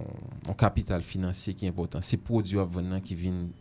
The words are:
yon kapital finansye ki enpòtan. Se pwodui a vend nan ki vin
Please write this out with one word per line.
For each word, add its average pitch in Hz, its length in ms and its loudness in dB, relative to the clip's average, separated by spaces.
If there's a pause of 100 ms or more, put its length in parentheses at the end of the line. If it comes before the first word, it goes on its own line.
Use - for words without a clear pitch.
(480)
yon - 120 -2
kapital 98 480 4
finansye 92 480 -2
ki 92 160 -2
enpòtan. 87 320 -2
Se - 160 2
pwodui 101 400 2
a 95 80 4
vend 90 240 -2
nan 95 120 -2
ki 95 120 -6
vin 90 280 0 (180)